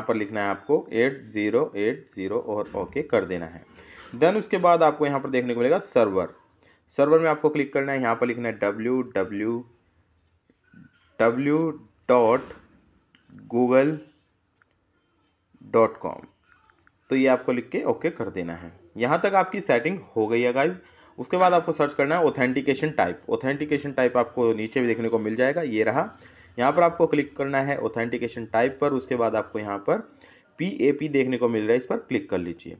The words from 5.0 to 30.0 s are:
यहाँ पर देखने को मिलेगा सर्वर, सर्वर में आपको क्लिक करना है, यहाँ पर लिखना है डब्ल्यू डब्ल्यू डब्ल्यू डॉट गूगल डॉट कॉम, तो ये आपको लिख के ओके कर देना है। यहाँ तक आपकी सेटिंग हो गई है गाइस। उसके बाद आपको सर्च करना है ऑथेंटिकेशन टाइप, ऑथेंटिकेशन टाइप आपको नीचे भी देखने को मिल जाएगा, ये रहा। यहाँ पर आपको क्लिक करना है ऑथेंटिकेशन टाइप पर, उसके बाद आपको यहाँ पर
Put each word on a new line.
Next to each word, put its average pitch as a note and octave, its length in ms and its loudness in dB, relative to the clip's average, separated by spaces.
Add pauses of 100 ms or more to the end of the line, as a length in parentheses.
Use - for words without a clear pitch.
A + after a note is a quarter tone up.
यहाँ C#3 140 -2
पर C#3 100 -8
देखने B2 240 0
को A#2 60 -4
मिलेगा C#3 180 4
सर्वर, G2 560 0 (560)
सर्वर D3 280 4
में E3 120 2
आपको D3+ 180 0
क्लिक D3 240 -2
करना C#3 200 -2
है, C3+ 80 -2
यहाँ A#2 140 2
पर A#2+ 120 0
लिखना A#2+ 220 -4
है G#2+ 100 -6
डब्ल्यू A2 420 -2 (160)
डब्ल्यू G#2 480 -4 (1500)
डब्ल्यू C#3+ 520 2 (380)
डॉट B2 440 4 (960)
गूगल C3 520 2 (1700)
डॉट G#2+ 340 2
कॉम, - 280 -10 (840)
तो C3+ 60 2
ये C3 120 4
आपको B2+ 240 2
लिख B2 160 -4
के G#3 160 -4
ओके D#3 260 -2
कर G2 200 -8
देना E2+ 240 -8
है। E2+ 180 -16 (240)
यहाँ C3+ 280 0
तक G3 120 0
आपकी F#3+ 240 0
सेटिंग D#3 380 0 (180)
हो A2 100 2
गई A#2 140 2
है B2 120 0
गाइस। D3+ 240 0 (420)
उसके B2+ 180 -4
बाद F3+ 160 6
आपको E3+ 200 2
सर्च D3 220 0
करना D3 220 0
है F3 80 2
ऑथेंटिकेशन C3+ 680 0
टाइप, F2+ 400 -2
ऑथेंटिकेशन C#3+ 640 -2
टाइप B2+ 240 2
आपको A#2+ 380 0
नीचे A2+ 260 -4
भी B2 60 0
देखने A2+ 220 0
को A2+ 100 0
मिल A2 180 -4
जाएगा, C#3 260 0
ये A2 220 0
रहा। C#3 340 0 (400)
यहाँ C3 140 2
पर E3+ 100 2
आपको E3+ 240 2
क्लिक C#3+ 300 -2
करना C#3 240 -2
है C#3 180 -2
ऑथेंटिकेशन A#2 680 -6
टाइप A#2+ 340 0
पर, D3 120 2
उसके B2+ 240 -4
बाद A2+ 200 0
आपको A2 220 -4
यहाँ G2+ 220 -6
पर D#3+ 180 0 (600)